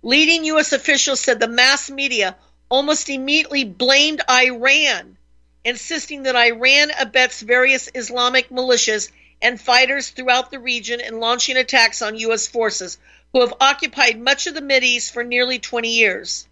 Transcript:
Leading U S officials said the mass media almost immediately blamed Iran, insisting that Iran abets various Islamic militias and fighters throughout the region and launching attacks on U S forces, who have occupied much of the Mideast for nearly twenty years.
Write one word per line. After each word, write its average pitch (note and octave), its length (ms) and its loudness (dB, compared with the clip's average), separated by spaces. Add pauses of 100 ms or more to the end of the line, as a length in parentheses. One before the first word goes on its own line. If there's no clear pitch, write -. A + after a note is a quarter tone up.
Leading D#4 440 2
U D#4 140 2
S - 120 0
officials C#4 480 0
said A#3+ 220 0
the A3+ 80 0
mass B3+ 400 2
media B3+ 480 -4 (320)
almost C#4+ 400 0
immediately C#4 560 -2
blamed C4+ 640 0
Iran, B3+ 880 2 (480)
insisting C#4 600 -8
that C4 120 0
Iran B3 540 4 (100)
abets B3 420 0
various B3+ 520 2
Islamic B3 560 -2
militias A#3+ 600 0 (320)
and A#3+ 180 0
fighters C4 480 2
throughout B3+ 400 -2
the C4+ 100 -12
region A#3+ 420 -6
and A3+ 180 -10
launching A#3+ 360 -2
attacks B3 460 2
on A3 160 -6
U A3 160 -2
S A3 140 -2
forces, G#3 500 -4 (340)
who B3+ 100 4
have A#3+ 200 2
occupied C4+ 580 2
much C4+ 280 0
of D4+ 80 -8
the D#4 60 -8
Mideast B3+ 500 0
for A#3+ 120 -6
nearly B3 360 -2
twenty A#3 340 -6
years. G#3 580 -2